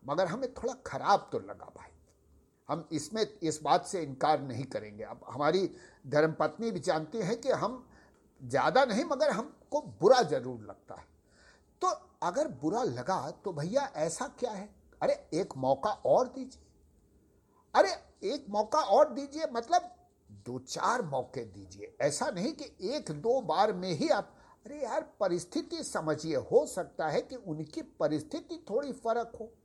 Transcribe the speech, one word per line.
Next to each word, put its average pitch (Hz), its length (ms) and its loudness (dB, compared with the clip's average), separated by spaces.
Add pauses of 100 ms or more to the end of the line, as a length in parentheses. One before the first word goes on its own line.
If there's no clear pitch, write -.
मगर 156 220 2
हमें 240 260 -4
थोड़ा 247 200 -4 (120)
खराब 143 460 2
तो 120 80 -2
लगा 98 360 -14
भाई, - 160 -20 (760)
हम 156 220 -2
इसमें, 202 340 -2 (160)
इस 156 220 -2
बात 170 220 4
से 185 160 -4
इनकार 147 400 2
नहीं 139 240 -6
करेंगे। 107 380 -8
अब - 260 -14
हमारी 160 400 2 (380)
धर्मपत्नी 156 640 2
भी 175 100 -4
जानती 160 380 0
है 208 180 0
कि 262 140 -4
हम 226 340 -2 (560)
ज़्यादा 135 440 4
नहीं 233 200 0
मगर 294 260 2
हमको 247 500 -4 (180)
बुरा 240 240 8
ज़रूर 127 380 -2
लगता 98 340 -16
है। - 180 -20 (680)
तो 359 60 2 (360)
अगर 254 240 0 (100)
बुरा 165 260 0
लगा 139 460 -2 (140)
तो 196 100 -4
भैया 180 280 0 (160)
ऐसा 165 320 -2
क्या 240 220 -6
है, 202 180 -10 (320)
अरे 285 120 2 (200)
एक - 240 -2
मौका 135 320 2 (160)
और 147 220 6
दीजिए, - 360 -12 (1120)
अरे 403 160 8 (360)
एक 269 240 -4
मौका 214 300 0
और 262 340 6
दीजिए, 277 340 -6
मतलब 285 440 0 (540)
दो 123 140 -8
चार 196 440 -2
मौके 135 400 -6
दीजिए। 101 580 -16
ऐसा 147 280 0
नहीं 226 240 -4
कि 285 120 -12 (240)
एक 262 240 -6
दो 220 300 0
बार 190 300 2
में 185 180 -4
ही 202 180 -2
आप, 214 220 2 (340)
अरे 294 160 -10
यार 262 200 -2 (180)
परिस्थिति 196 640 -2
समझिए, 165 520 -2
हो 220 320 4
सकता 170 400 -6
है 160 140 0
कि 262 160 -10
उनकी 160 440 -8 (180)
परिस्थिति 156 720 -2
थोड़ी 262 240 0
फर्क 233 460 -2
हो। - 120 -10 (140)